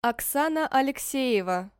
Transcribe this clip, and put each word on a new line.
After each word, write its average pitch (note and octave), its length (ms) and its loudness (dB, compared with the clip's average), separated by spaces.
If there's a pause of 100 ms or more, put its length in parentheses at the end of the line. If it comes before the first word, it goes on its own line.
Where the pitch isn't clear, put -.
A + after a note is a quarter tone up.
Оксана D4+ 600 0
Алексеева. A#3 1120 0